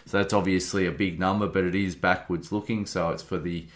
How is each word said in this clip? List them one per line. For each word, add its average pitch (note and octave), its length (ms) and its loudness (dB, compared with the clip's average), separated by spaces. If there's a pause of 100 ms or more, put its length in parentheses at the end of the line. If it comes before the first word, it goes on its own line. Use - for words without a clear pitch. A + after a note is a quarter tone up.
So - 120 0
that's G2 160 2
obviously F#2 520 2
a E2+ 60 0
big F2 260 -2
number, G2 300 2
but F#2+ 160 0
it F2+ 120 0
is G2 200 0
backwards F2+ 560 0
looking. G#2 340 -2
So E2+ 240 -2
it's - 140 -4
for F2+ 160 -4
the, E2+ 260 -4 (100)